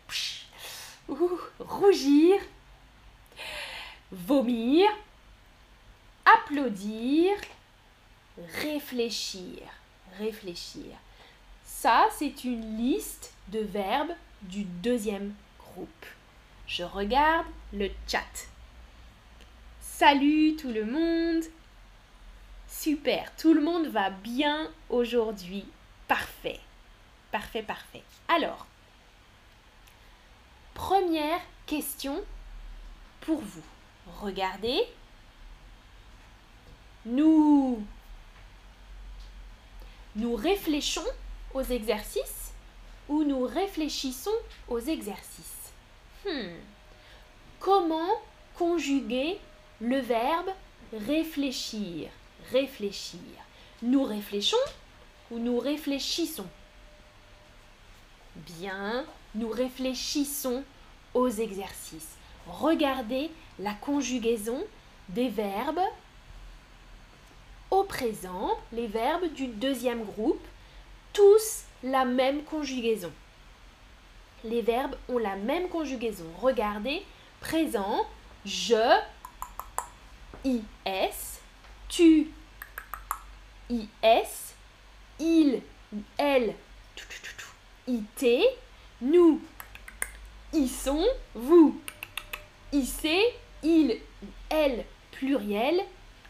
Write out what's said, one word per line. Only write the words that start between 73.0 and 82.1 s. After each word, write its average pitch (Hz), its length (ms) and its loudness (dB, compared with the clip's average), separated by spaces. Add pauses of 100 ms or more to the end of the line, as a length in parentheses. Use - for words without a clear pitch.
Les 226 180 0
verbes 247 340 0 (120)
ont 247 100 -2
la 196 180 -2
même 294 320 -2
conjugaison. 240 580 -6 (140)
Regardez, 240 640 0 (360)
présent, 269 640 0 (380)
je 220 540 4 (1500)
I 247 180 0 (220)
S, - 560 -4 (480)
tu, 320 420 6 (1400)